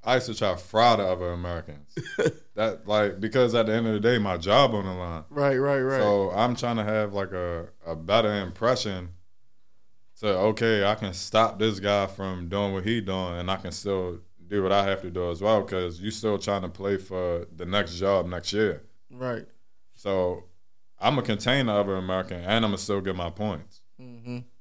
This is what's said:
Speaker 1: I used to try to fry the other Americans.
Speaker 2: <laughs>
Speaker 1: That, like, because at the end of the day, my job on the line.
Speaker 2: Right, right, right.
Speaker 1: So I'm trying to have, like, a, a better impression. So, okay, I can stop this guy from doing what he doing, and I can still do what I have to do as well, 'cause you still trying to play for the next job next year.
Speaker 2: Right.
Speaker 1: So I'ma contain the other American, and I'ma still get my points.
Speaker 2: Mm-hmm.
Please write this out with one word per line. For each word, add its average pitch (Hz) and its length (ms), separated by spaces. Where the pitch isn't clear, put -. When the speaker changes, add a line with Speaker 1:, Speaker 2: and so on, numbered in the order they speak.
Speaker 1:
I 123 100
used 123 120
to 113 80
try 101 160
to 90 60
fry 113 400
the 104 80
other 90 260
Americans. 87 640
Speaker 2:
<laughs> - 160
Speaker 1:
That, 107 320
like, 104 320
because 113 360
at 117 100
the 107 80
end 117 140
of 110 60
the 104 60
day, 117 200
my 98 180
job 110 380
on 101 100
the 92 80
line. 85 380
Speaker 2:
Right, 143 260
right, 139 240
right. 135 180
Speaker 1:
So 101 300
I'm 117 260
trying 120 200
to 110 80
have, 107 280
like, 98 200
a, 87 380
a 82 120
better 104 360
impression. 98 760
So, - 140
okay, 107 360
I 104 80
can 98 220
stop 110 420
this 104 220
guy 101 260
from 92 440
doing 101 240
what 95 100
he 110 180
doing, 92 380
and 87 100
I 95 60
can 90 160
still 90 480
do 101 140
what 95 100
I 98 120
have 98 180
to 90 80
do 87 220
as 85 100
well, 104 220
'cause 90 360
you 104 120
still 107 260
trying 98 240
to 90 80
play 98 280
for 90 580
the 87 100
next 92 300
job 95 320
next 90 260
year. 101 300
Speaker 2:
Right. 123 380
Speaker 1:
So 92 480
I'ma 127 240
contain 120 420
the 110 80
other 101 220
American, 92 480
and 110 200
I'ma 104 120
still 98 260
get 92 140
my 87 160
points. 92 500
Speaker 2:
Mm-hmm. 120 380